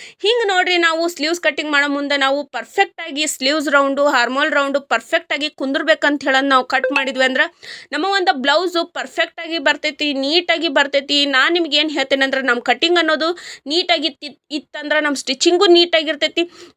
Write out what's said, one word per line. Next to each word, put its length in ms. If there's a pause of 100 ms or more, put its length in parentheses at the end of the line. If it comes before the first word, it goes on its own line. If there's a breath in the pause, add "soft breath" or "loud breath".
(220 loud breath)
ಹಿಂಗ್ 260
ನೋಡ್ರಿ, 280
ನಾವು 320
ಸ್ಲೀವ್ಸ್ 320
ಕಟಿಂಗ್ 320
ಮಾಡೋ 160
ಮುಂದೆ 280
ನಾವು 280
ಪರ್ಫೆಕ್ಟ್ 560
ಆಗಿ 260
ಸ್ಲೀವ್ಸ್ 420
ರೌಂಡು, 380
ಆರ್ಮ್ 300
ಹೋಲ್ 160
ರೌಂಡು 280
ಪರ್ಫೆಕ್ಟ್ 520
ಆಗಿ 180
ಕುಂದ್ರಬೇಕಂತ 720
ಹೇಳೋದ್ 200
ನಾವು 200
ಕಟ್ 280
ಮಾಡಿದ್ವಿ 320
ಅಂದ್ರ 160 (520 loud breath)
ನಮ್ಮ 140
ಒಂದು 260
ಬ್ಲೌಸ್ 640
ಪರ್ಫೆಕ್ಟ್ 460
ಆಗಿ 180
ಬರ್ತೈತಿ, 560
ನೀಟ್ 360
ಆಗಿ 180
ಬರ್ತೈತಿ. 580
ನಾನ್ 280
ನಿಮ್ಗೆ 220
ಏನ್ 140
ಹೇಳ್ತೇನೆ 340
ಅಂದ್ರೆ, 180
ನಮ್ 180
ಕಟಿಂಗ್ 380
ಅನ್ನೋದು 340 (340 loud breath)
ನೀಟ್ 260
ಆಗಿ 160 (140)
ಇತ್-, 180 (100)
ಇತ್ತಂದ್ರ 500
ನಮ್ 160
ಸ್ಟಿಚಿಂಗು 500
ನೀಟ್ 300
ಆಗಿರ್ತೈತಿ. 540 (260 loud breath)